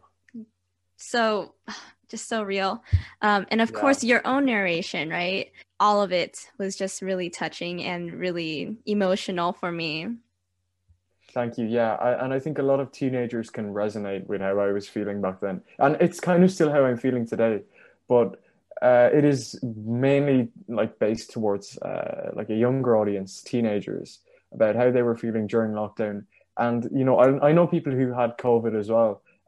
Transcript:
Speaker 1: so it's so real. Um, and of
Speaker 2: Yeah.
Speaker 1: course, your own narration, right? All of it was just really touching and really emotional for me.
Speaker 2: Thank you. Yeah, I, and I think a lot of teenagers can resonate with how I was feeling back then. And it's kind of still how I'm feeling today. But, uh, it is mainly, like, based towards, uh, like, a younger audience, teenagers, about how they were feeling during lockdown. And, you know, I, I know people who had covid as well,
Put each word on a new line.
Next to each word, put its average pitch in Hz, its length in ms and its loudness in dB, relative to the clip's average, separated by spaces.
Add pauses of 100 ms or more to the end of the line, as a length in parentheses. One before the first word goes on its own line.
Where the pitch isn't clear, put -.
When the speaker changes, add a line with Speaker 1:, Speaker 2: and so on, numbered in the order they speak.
(960)
Speaker 1:
so 220 580 -2 (600)
it's 226 80 -12
so 226 200 -4
real. 196 400 -2 (380)
Um, 208 300 2
and 220 100 2
of 226 120 2
Speaker 2:
Yeah. - 80 -8
Speaker 1:
course, 277 220 2
your 240 240 2
own 269 200 2
narration, 180 640 -2
right? 175 420 -4 (260)
All 208 240 4
of 185 100 -2
it - 460 -4
was 196 180 -6
just 190 260 -6
really 185 280 -4
touching 175 540 -8
and 175 300 -6
really 170 720 -6
emotional 190 680 0
for - 180 -6
me. 170 460 -6 (1160)
Speaker 2:
Thank 120 260 -4
you. 117 80 -2
Yeah, 113 300 0
I, 123 280 0
and 131 80 -4
I 135 60 -2
think 143 200 -6
a 143 40 -2
lot 139 180 2
of 135 120 -6
teenagers 123 580 -4
can 104 240 -8
resonate 101 520 -4
with 101 140 -4
how 98 180 0
I 101 140 2
was 101 160 -4
feeling 101 320 -6
back 95 200 -4
then. 95 220 -4 (160)
And 143 220 2
it's 175 200 2
kind 180 240 4
of 190 80 6
still 160 180 2
how 143 140 4
I'm 127 120 2
feeling 123 300 -2
today. 110 360 0 (460)
But, 120 320 2 (420)
uh, 123 300 6
it 147 120 6
is 139 380 0
mainly, 127 880 2 (180)
like, 113 300 -2
based 110 320 -2
towards, 101 480 -4
uh, - 560 -8
like, 107 160 -8
a 107 40 -2
younger 123 420 2
audience, 101 460 -2
teenagers, 104 800 -4 (320)
about 110 240 2
how 123 160 4
they 123 100 4
were 117 140 0
feeling 110 320 -2
during 110 240 0
lockdown. 104 540 -6 (300)
And, 120 360 -2
you 135 120 2
know, 131 140 4
I, 139 300 6
I 151 40 6
know 170 140 6
people 165 260 -2
who 127 200 0
had 120 260 -2
covid 113 400 2
as 104 120 -4
well, 113 320 2 (260)